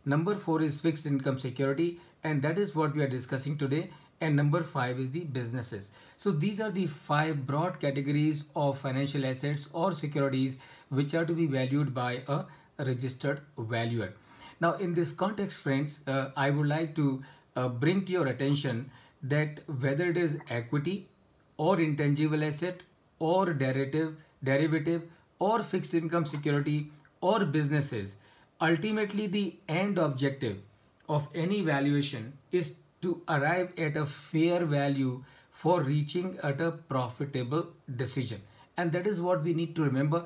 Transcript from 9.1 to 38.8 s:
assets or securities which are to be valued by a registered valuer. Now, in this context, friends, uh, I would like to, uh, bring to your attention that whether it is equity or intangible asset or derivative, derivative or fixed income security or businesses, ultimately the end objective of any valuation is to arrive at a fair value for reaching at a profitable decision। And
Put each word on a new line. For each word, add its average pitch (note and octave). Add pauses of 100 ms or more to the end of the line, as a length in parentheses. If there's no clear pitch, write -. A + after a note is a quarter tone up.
assets C#3+
or F#3
securities C#3 (320)
which C#3+
are E3
to E3+
be E3
valued C3+
by B2
a D#3+ (320)
registered C3 (160)
valuer. A2+ (460)
Now, E3
in F3
this D#3+
context, G3
friends, C#3+
uh, C3
I C#3
would D3
like D#3
to, C3+ (320)
uh, B2+
bring D3+
to F3+
your E3+
attention C#3 (300)
that D3 (200)
whether C#3+
it E3
is E3 (120)
equity C#3+ (500)
or E3
intangible D3+
asset F3 (360)
or F3
derivative, C#3 (280)
derivative D#3 (360)
or G#3+
fixed -
income E3
security D3 (300)
or G#3
businesses, C#3+ (440)
ultimately G#3
the G3 (120)
end F#3
objective C3+ (520)
of D3
any F#3
valuation C#3 (180)
is F3 (300)
to E3+
arrive E3+
at D#3+
a D3+
fair E3+
value C#3 (280)
for E3
reaching D3+
at D3
a E3
profitable C3+ (280)
decision। A2+ (360)
And F3